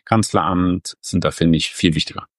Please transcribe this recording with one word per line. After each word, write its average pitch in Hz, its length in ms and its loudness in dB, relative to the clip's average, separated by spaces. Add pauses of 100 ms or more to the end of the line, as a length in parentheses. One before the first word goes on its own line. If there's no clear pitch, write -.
Kanzleramt, 90 960 0
sind 85 240 -2
da, 71 80 0
finde 82 260 2
ich, - 120 -4
viel 82 260 0
wichtiger. - 300 -6 (120)